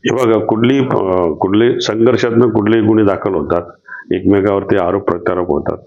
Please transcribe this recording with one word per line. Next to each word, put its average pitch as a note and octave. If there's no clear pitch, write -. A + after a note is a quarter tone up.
हे A#2+
बघा, A2
कुठलीही, B2
अं, F#2
कुठलेही G#2
संघर्षातनं A#2
कुठलेही G#2+
गुन्हे A2
दाखल G2
होतात, D#2+
एकमेकावरती G2
आरोप F#2
प्रत्यारोप F2
होतात -